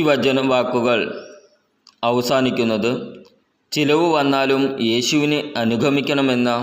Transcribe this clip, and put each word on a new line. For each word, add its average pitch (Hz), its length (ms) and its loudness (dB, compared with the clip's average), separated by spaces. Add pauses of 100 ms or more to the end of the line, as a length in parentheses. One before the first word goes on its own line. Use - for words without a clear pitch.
വചന 135 340 2 (100)
വാക്കുകൾ 123 480 2 (1080)
അവസാനിക്കുന്നത് 120 840 0 (840)
ചിലവ് 151 420 2
വന്നാലും 135 480 2 (260)
യേശുവിനെ 147 500 0 (240)
അനുഗമിക്കണമെന്ന 131 880 0 (120)